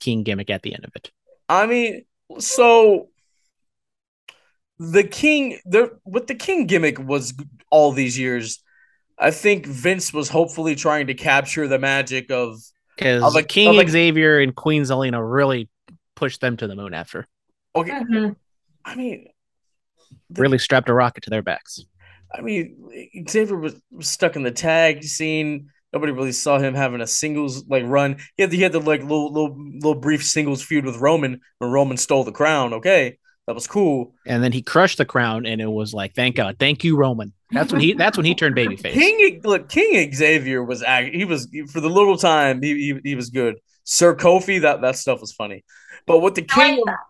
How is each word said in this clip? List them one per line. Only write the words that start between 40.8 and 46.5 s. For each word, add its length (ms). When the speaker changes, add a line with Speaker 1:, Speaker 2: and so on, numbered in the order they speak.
Speaker 2:
act-, 320
he 100
was, 240
for 100
the 80
little 280
time 440
he, 140
he, 360
he 40
was 160
good. 240
Sir 320
Kofi, 460
that, 180
that 160
stuff 240
was 120
funny. 320
But 140
what 140
the 160